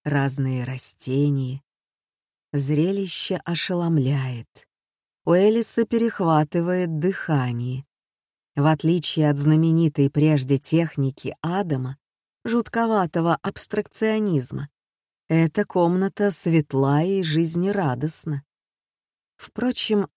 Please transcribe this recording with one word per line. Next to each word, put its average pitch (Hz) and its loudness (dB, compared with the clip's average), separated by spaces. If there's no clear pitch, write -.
разные 135 -2
растения. 135 -4
Зрелище 165 -2
ошеломляет. 147 -2
У 165 2
Элиса 220 2
перехватывает 175 0
дыхание. 131 -2
В 143 2
отличие 156 2
от 143 0
знаменитой 156 4
прежде 143 2
техники 143 -2
Адама, 156 -4
жутковатого 220 0
абстракционизма, 202 -2
эта 165 2
комната 185 0
светла 147 2
и 190 0
жизнерадостна. 160 -2
Впрочем, 220 -2